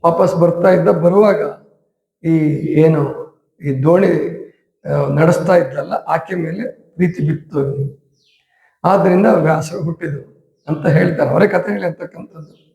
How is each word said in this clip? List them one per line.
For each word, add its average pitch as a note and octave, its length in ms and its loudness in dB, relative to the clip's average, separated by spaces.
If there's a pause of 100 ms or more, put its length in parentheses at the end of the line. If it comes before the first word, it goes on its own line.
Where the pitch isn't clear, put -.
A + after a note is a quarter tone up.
ವಾಪಸ್ E3+ 300 2
ಬರ್ತಾ E3+ 360 2
ಇದ್ದ, F3 180 2
ಬರುವಾಗ G3 540 2 (840)
ಈ D#3+ 140 2 (420)
ಏನು - 440 2 (400)
ಈ C3+ 180 -2
ದೋಣಿ, F3 300 4 (800)
ಆ, C#3+ 160 -2
ನಡೆಸ್ತಾ E3 480 2
ಇದ್ಲಲ್ಲ, C#3 360 -2
ಆಕೆ E3 420 -4
ಮೇಲೆ F3+ 360 -6 (240)
ಪ್ರೀತಿ D#3+ 340 -2
ಬಿತ್ತು - 320 -4
ಅವನಿಗೆ. - 540 -6 (720)
ಆದ್ರಿಂದ F#3+ 420 2
ವ್ಯಾಸ D#3+ 480 0
ಹುಟ್ಟಿದ್ರು D#3 800 -10 (140)
ಅಂತ D3+ 180 -4
ಹೇಳ್ತಾರೆ, D#3+ 440 2
ಅವರೇ G3+ 180 2
ಕಥೆ G3 240 -2
ಹೇಳಿರ್ತಕ್ಕಂಥದ್ದು. F3 920 -10 (100)